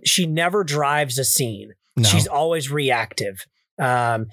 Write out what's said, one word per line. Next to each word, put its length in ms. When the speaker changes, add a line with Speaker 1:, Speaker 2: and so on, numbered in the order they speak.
Speaker 1:
she 220
never 360
drives 540
a 80
scene. 460
Speaker 2:
No. 120
Speaker 1:
She's 200
always 420
reactive. 760
Um, 540